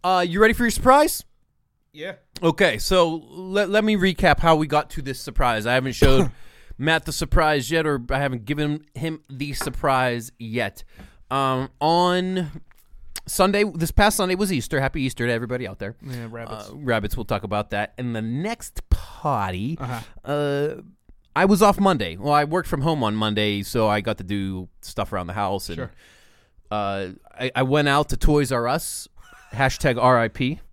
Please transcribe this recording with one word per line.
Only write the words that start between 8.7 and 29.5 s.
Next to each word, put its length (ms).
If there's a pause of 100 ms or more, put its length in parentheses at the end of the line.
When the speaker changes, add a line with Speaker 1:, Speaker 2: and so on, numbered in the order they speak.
Speaker 1:
him 340
the 240
surprise 840
yet. 460 (460)
Um, 380 (120)
on 800 (640)
Sunday, 380
this 260
past 260
Sunday 200
was 140
Easter. 300
Happy 220
Easter 240
to 60
everybody 360
out 120
there. 200
Speaker 2:
Yeah, 300
rabbits. 400
Speaker 1:
Uh, 60
rabbits, 420
we'll 80
talk 160
about 280
that 280
in 160
the 80
next 680
potty. 920
Speaker 2:
Uh-huh. 220 (240)
Speaker 1:
Uh, 580 (540)
I 80
was 160
off 180
Monday. 380
Well, 160
I 120
worked 240
from 120
home 220
on 140
Monday, 460
so 240
I 140
got 180
to 60
do 440 (120)
stuff 320
around 140
the 80
house. 340
And, 80
Speaker 2:
Sure. 140 (800)
Speaker 1:
uh, 380 (300)
I, 160
I 100
went 240
out 220
to 60
Toys 360
R 140
Us, 420 (440)